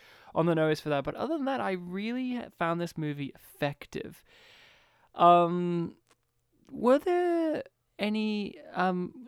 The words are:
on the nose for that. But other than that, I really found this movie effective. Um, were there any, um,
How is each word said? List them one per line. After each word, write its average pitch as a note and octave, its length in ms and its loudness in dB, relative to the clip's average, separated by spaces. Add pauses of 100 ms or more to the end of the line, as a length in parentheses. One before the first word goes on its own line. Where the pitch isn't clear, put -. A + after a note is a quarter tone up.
(340)
on E3 120 2
the E3+ 100 4
nose D#3 240 2
for - 100 -10
that. C#3 140 0
But D3 120 -6
other C#4+ 200 -2
than C#4 100 -4
that, C4 140 -2
I G3 140 -2
really A3+ 680 -6 (160)
found E3+ 220 0
this E3+ 180 -6
movie D3 380 -6
effective. - 880 -8 (920)
Um, F3 800 4 (760)
were C4+ 280 4
there E4+ 640 0 (360)
any, G#3+ 580 -2 (180)
um, F3+ 360 0 (160)